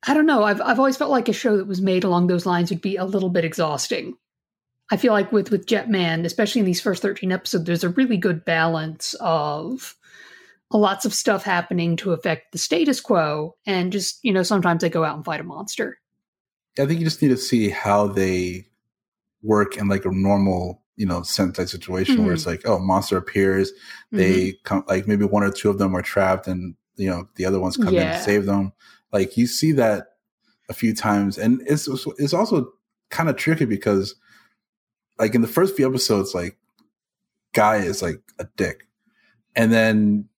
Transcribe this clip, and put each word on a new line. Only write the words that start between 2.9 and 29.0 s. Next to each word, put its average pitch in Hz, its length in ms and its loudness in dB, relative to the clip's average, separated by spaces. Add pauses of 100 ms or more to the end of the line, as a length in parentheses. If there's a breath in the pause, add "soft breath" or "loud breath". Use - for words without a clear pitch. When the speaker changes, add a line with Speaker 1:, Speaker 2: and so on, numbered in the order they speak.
Speaker 1:
a 185 80 -4
little 190 260 -2
bit 170 140 0
exhausting. 156 680 -4 (760)
I 208 60 2
feel 240 160 2
like 202 200 0
with, 202 180 0
with 196 160 0
Jetman, 185 580 0
especially 208 360 0
in 196 60 2
these 180 140 0
first 185 220 -2
thirteen 190 300 -4
episodes, 185 340 -4
there's 170 180 -2
a 180 60 0
really 240 260 2
good 175 280 -2
balance 160 760 -2
of 160 760 -4 (800 loud breath)
lots 196 320 2
of 202 100 -2
stuff 196 300 0
happening 175 520 0
to 185 160 -2
affect 160 400 -4
the 175 60 -10
status 302 420 0
quo, 156 560 -2 (100)
and 180 260 0
just, 190 300 -6
you 226 100 0
know, 190 100 2
sometimes 175 400 2
they 175 80 0
go 165 140 0
out 151 120 -6
and 151 80 -14
fight 156 160 -6
a 160 40 -12
monster. 175 540 -10 (800)
Speaker 2:
I 139 80 2
think 165 140 0
you 160 60 0
just 156 160 -2
need 147 60 4
to 123 100 4
see 110 320 0
how 104 360 2
they 92 600 -2 (760)
work 104 360 2
in, 101 100 0
like, 98 160 0
a 92 80 0
normal, 95 680 0 (140)
you 104 100 -2
know, 87 160 -2
Sentai 90 460 -2
situation 92 500 -2
where 214 80 4
Speaker 1:
Mm-hmm. 175 80 2
Speaker 2:
it's 160 120 -4
like, - 200 -6
oh, 101 120 2
monster 95 380 0
appears, 95 560 0 (400 loud breath)
they 95 300 4 (100)
Speaker 1:
Mm-hmm. - 120 -14
Speaker 2:
come, 98 240 -2
like, 95 200 0
maybe 104 160 2
one 101 180 2
or 101 80 2
two 104 200 0
of 98 80 0
them 95 180 2
are 90 60 -2
trapped, 95 440 0
and, 90 280 -6 (220)
you 98 120 -4
know, 87 180 -4 (100)
the 92 100 -2
other 95 140 0
ones 92 160 -2
come 214 120 2
in 185 60 4
Speaker 1:
Yeah. 165 240 2
Speaker 2:
to 185 40 -2
save 208 240 2
them. 196 260 0 (380 soft breath)